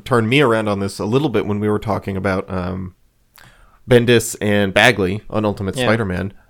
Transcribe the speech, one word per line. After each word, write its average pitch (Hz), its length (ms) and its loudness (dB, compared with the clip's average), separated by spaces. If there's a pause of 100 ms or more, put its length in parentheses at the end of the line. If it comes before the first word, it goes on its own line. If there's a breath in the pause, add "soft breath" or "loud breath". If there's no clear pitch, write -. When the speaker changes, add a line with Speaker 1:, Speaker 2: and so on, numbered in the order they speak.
Speaker 1:
turned 117 240 0
me 135 120 4
around 113 280 2
on 101 120 -2
this 98 180 -6
a 92 60 -4
little 135 240 0
bit 107 180 0
when 101 140 -4
we 107 80 -2
were 104 100 0
talking 98 380 -4
about, 95 340 -4
um, 92 460 -8 (920 soft breath)
Bendis 120 520 4
and 101 340 0
Bagley 104 560 4
on 107 140 -2
Ultimate 98 320 -2
Speaker 2:
Yeah. 127 80 0
Speaker 1:
Spider-Man, 95 480 -2 (180)